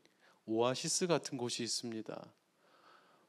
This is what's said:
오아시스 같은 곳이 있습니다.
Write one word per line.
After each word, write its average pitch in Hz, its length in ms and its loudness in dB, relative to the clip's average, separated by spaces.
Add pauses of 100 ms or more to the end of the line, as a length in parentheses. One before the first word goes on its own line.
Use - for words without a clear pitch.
(460)
오아시스 127 640 2
같은 147 300 2
곳이 120 260 -2
있습니다. 113 720 -6 (960)